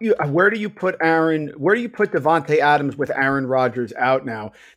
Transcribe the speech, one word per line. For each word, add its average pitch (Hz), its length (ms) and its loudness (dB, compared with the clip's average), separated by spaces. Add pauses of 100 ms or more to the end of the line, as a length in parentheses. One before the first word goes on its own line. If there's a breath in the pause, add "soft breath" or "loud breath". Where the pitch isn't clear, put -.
you, 220 180 0
uh, 151 80 -2
where 175 220 4
do 220 100 -2
you 208 100 -4
put 185 320 -4
Aaron, 160 540 2
where 156 180 0
do 240 80 0
you 240 60 -6
put 208 240 -2
Davante 156 480 0
Adams 143 380 2
with 143 140 -2
Aaron 135 360 0
Rodgers 123 500 -2
out 131 280 0
now? 110 260 -8 (260 loud breath)